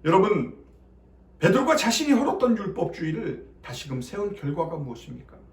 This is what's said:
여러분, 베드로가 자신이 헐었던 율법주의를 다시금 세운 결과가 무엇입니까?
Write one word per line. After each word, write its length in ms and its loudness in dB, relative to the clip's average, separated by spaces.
여러분, 520 4
베드로가 360 4
자신이 380 2
헐었던 440 2
율법주의를 880 -4
다시금 400 -10
세운 320 -6
결과가 440 -4
무엇입니까? 600 -12